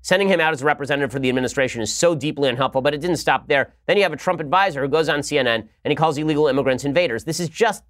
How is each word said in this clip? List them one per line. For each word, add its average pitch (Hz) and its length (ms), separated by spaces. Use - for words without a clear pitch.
Sending 196 280
him 175 100
out 160 140
as 127 80
a 139 40
representative 143 460
for 139 80
the 127 80
administration 127 540
is 107 120
so 175 220
deeply 143 320
unhelpful, 127 340
but 143 120
it 143 80
didn't 170 160
stop 135 320
there. 139 240
Then 185 120
you 202 60
have 165 100
a 143 40
Trump 175 220
advisor 160 420
who 143 60
goes 151 220
on 147 120
C 147 160
N 131 80
N 113 220
and 139 80
he 151 40
calls 156 220
illegal 151 300
immigrants 131 380
invaders. 139 400
This 165 160
is 165 80
just 220 400